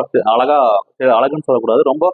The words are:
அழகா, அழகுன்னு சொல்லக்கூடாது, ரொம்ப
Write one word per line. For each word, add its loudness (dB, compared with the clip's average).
அழகா, 0
அழகுன்னு 0
சொல்லக்கூடாது, 0
ரொம்ப 0